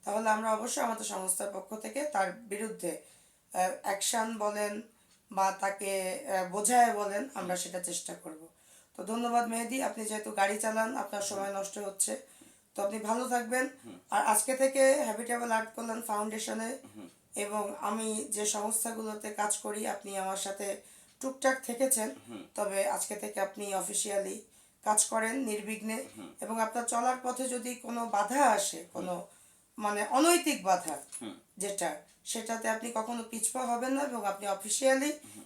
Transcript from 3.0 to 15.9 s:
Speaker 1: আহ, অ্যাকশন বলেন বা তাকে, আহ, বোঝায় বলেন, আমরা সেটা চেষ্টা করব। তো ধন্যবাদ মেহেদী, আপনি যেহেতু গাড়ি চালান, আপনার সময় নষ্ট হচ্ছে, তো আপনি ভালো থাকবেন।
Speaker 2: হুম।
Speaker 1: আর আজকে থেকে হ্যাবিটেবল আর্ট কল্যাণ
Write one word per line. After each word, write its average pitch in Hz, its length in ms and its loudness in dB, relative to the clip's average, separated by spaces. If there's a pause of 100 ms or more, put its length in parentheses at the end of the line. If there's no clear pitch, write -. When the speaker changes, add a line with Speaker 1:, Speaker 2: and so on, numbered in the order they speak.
Speaker 1:
আহ, 185 160 2 (120)
অ্যাকশন 220 560 0
বলেন 208 440 -2 (500)
বা 190 200 4
তাকে, 196 760 -2
আহ, 185 200 2
বোঝায় 233 460 6
বলেন, 208 400 -2
আমরা 180 220 -2
সেটা 180 240 -4
চেষ্টা 175 340 -6
করব। 156 340 -14 (480)
তো 185 80 -8
ধন্যবাদ 233 440 2
মেহেদী, 233 340 -2
আপনি 220 220 -2
যেহেতু 214 260 -6
গাড়ি 202 280 4
চালান, 220 380 0
আপনার 202 260 -4
সময় 196 300 -2
নষ্ট 196 260 -4
হচ্ছে, 202 380 -2 (580)
তো 202 80 -2
আপনি 202 160 0
ভালো 226 300 0
থাকবেন। 247 400 2 (160)
Speaker 2:
হুম। - 140 -16 (120)
Speaker 1:
আর 208 160 4
আজকে 226 300 4
থেকে 269 380 8
হ্যাবিটেবল 233 560 0
আর্ট 220 260 2
কল্যাণ 233 260 -4